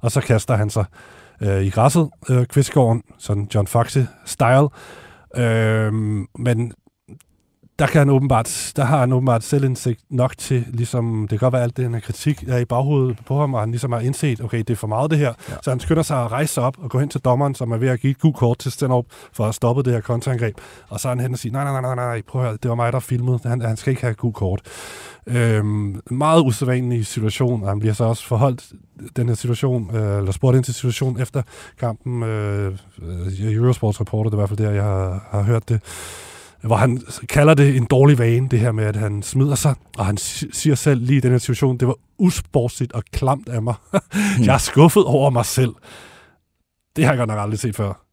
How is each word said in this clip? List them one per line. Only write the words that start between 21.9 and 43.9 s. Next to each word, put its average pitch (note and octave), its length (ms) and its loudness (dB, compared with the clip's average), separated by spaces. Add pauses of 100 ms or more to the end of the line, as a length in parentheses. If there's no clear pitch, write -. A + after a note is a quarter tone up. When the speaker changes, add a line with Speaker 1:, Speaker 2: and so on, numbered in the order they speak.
Speaker 1:
nej, B2 120 -4
nej, A2+ 220 -4
prøv C3 140 -4
at B2+ 60 0
høre, G#2+ 140 -4
det B2 60 -2
var A#2 60 0
mig, A#2 180 0
der B2+ 80 0
filmede. B2 440 -2
Han, A#2+ 160 -2
han A2+ 160 -2
skal - 140 -4
ikke C3 120 -2
have B2 80 -2
et G#2+ 60 -4
gult A#2 180 -4
kort." F#2+ 260 -2 (680)
Øhm, G#2+ 720 0 (100)
meget D3+ 360 4
usædvanlig B2 600 0
situation, A#2 560 -2
og G2 60 -4
han G2+ 100 -2
bliver G#2+ 160 0
så A#2 100 -2
også A2+ 220 -2
forholdt B2+ 380 0 (520)
den A#2+ 120 0
her A#2 60 2
situation, A#2 640 -2
øh, G#2 220 0
eller F#2+ 140 -2
spurgt B2+ 240 2
ind B2+ 80 4
til A#2+ 100 -4
situationen B2+ 480 -4
efter B2+ 200 -4 (380)
kampen. A#2+ 420 -4
Øh, G#2 500 -2 (300)
øh, F#2 520 -4
Eurosports A#2 460 2
reporter, A2 300 -2
det G#2+ 60 -2
er - 20 0
i - 20 0
hvert G2+ 80 0
fald G#2 200 -2
der, - 60 0
jeg G2+ 100 0
har, F#2+ 460 -2
har G2+ 120 0
hørt A2+ 260 0
det, A2+ 120 2 (840)
hvor A2 140 2
han B2+ 340 2
s-, - 180 -14
kalder D3+ 260 6
det C#3 220 6
en B2 80 2
dårlig C#3 340 6
vane, A#2+ 300 2
det B2 120 2
her A#2 120 2
med, A2 120 0
at G#2 120 -2
han G#2 260 -2
smider C#3 320 2
sig, C#3 200 2 (240)
og G2 80 0
han G2+ 100 0
si-, - 360 -8
siger D3+ 220 2
selv C3+ 260 2
lige B2+ 160 2
i C3 40 4
den C3 100 2
her B2 80 4
situation, C3 400 0
"Det B2+ 100 2
var C3 60 0 (240)
usportsligt B2+ 720 0
og A#2 100 -4 (100)
klamt C3+ 360 -2
af A#2 140 -4
mig." A2+ 120 -2 (180)